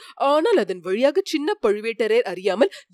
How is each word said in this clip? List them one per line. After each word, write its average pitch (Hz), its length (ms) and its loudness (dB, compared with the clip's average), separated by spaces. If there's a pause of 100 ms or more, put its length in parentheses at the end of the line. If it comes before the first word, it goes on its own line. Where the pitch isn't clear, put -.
(240)
ஆனால் 311 380 2
அதன் 185 200 -6
வழியாக 247 440 0
சின்ன 320 360 -4
பழுவேட்டரையர் 220 680 0
அறியாமல் 190 440 0 (200)